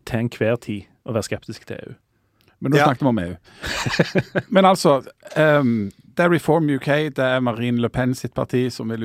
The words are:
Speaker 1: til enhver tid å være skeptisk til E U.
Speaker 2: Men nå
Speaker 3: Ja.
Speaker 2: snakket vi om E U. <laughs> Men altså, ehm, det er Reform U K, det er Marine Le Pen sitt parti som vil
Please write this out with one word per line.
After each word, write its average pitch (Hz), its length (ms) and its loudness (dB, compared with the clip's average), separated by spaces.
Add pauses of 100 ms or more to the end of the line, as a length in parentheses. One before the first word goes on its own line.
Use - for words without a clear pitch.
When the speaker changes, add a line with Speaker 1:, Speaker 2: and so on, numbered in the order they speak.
Speaker 1:
til 113 200 -4
enhver 117 380 -2
tid 101 240 -10 (200)
å - 100 -8
være - 120 -4
skeptisk - 380 -12
til - 100 -12
E - 140 -16
U. - 40 -18 (680)
Speaker 2:
Men 135 120 -2
nå 147 60 6
Speaker 3:
Ja. 147 80 6
Speaker 2:
snakket 139 160 0
vi 143 60 2
om 117 100 2
E 87 120 -4
U. 90 60 -12 (560)
<laughs> - 580 -2
Men 196 140 4
altså, 165 400 4 (320)
ehm, 131 540 2 (260)
det 175 80 2
er 175 60 4
Reform 160 400 2
U 139 80 0
K, 147 300 0
det 135 140 -8
er 131 180 2
Marine 120 400 0
Le 117 80 0
Pen 127 260 -2
sitt - 200 -10
parti 127 380 -2
som - 160 -10
vil 113 160 -6